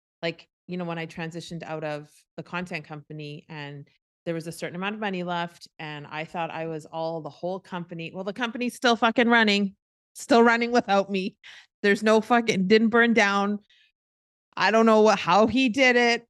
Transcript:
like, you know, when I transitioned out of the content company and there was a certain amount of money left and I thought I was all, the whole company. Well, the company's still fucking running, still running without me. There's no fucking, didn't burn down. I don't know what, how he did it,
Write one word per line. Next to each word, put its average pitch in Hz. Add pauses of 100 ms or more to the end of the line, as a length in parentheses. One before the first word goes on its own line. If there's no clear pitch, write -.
(220)
like, 170 (200)
you 180
know, 180
when 165
I 165
transitioned 165
out 156
of 151 (280)
the 156
content 175
company 151
and 143 (380)
there 170
was 165
a 165
certain 156
amount 196
of 214
money 190
left 175 (100)
and 151
I 156
thought 165
I 160
was 156
all, 165
the 151
whole 180
company. 165
Well, 185
the 196
company's 240
still 240
fucking 226
running, 208 (400)
still 233
running 233
without 196
me. 196 (480)
There's 202
no 220
fucking, 220
didn't 220
burn 233
down. 202 (1000)
I 185
don't 226
know 220
what, 214
how 208
he 254
did 254
it, 240